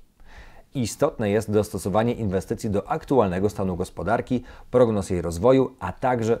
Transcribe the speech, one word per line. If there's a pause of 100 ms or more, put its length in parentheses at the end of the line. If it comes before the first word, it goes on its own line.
(720)
Istotne
jest
dostosowanie
inwestycji
do
aktualnego
stanu
gospodarki, (280)
prognoz
jej
rozwoju,
a
także